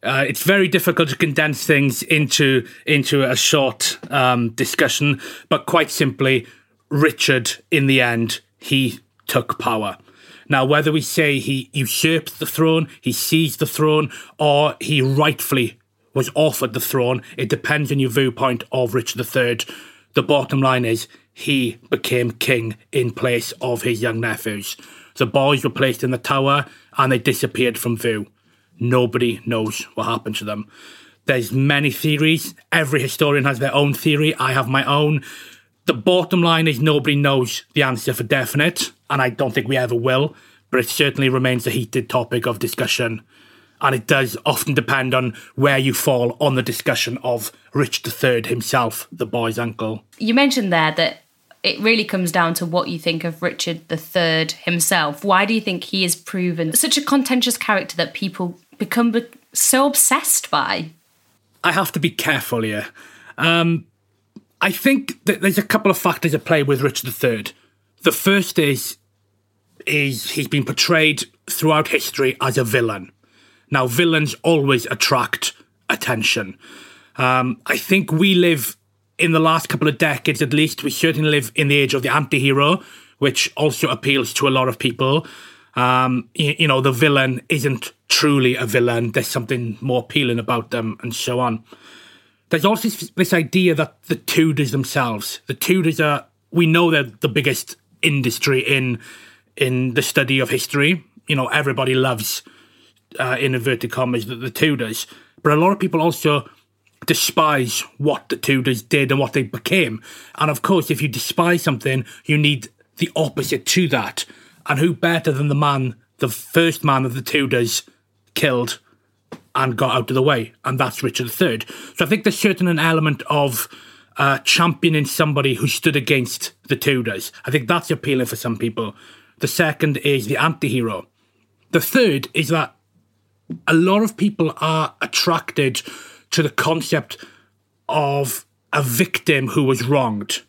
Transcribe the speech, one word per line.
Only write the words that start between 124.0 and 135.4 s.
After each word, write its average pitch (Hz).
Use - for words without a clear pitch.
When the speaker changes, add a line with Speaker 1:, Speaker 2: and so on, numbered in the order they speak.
Speaker 1:
uh, 139
championing 160
somebody 143
who 131
stood 147
against 131
the 143
Tudors. 113
I 135
think 131
that's 165
appealing 131
for 117
some 113
people. 110
The 151
second 151
is 135
the 110
anti-hero. 127
The 170
third 190
is 147
that 160
a 156
lot 185
of 214
people 202
are 156
attracted 151